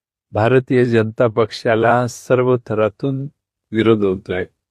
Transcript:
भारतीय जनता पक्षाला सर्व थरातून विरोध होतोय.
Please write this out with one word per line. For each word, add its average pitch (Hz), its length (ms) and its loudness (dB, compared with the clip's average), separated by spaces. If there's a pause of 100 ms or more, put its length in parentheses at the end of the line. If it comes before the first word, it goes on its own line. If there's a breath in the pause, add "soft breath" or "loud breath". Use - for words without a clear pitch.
(320)
भारतीय 123 520 2
जनता 113 420 0
पक्षाला 117 800 0
सर्व 127 500 0 (100)
थरातून 135 640 -4 (440)
विरोध 110 320 2
होतोय. 92 400 -4 (260)